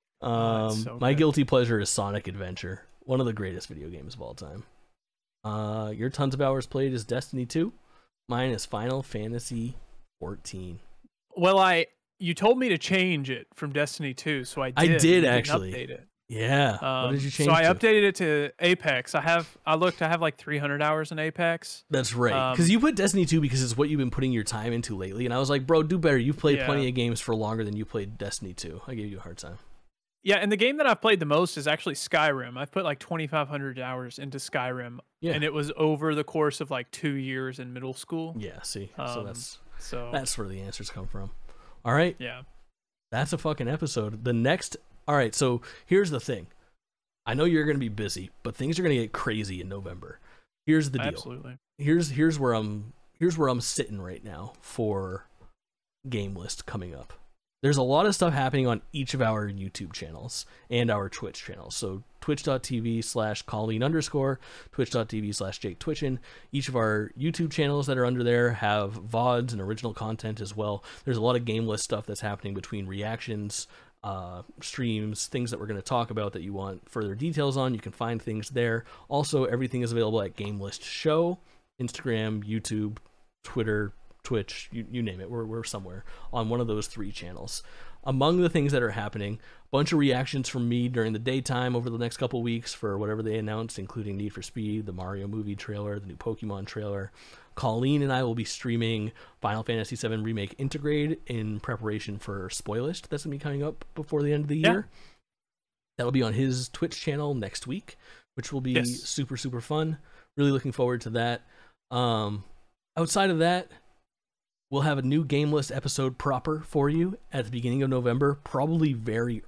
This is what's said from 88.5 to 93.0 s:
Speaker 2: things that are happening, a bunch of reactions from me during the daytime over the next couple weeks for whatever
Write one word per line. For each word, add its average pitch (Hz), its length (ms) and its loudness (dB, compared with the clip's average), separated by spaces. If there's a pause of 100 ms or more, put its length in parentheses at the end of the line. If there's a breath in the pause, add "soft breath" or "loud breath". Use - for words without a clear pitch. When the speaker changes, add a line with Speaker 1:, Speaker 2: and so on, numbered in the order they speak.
Speaker 2:
things 143 220 4
that 127 100 4
are 110 80 2
happening, 104 440 -4
a - 380 -16
bunch 143 200 2
of 160 60 6
reactions 135 480 2
from 120 220 -2
me 123 200 2
during 113 260 0
the 107 40 -2
daytime 127 560 0
over 120 140 0
the 117 80 -4
next 120 220 -4
couple 123 240 0
weeks 117 320 -2
for 101 240 -2
whatever 107 240 -2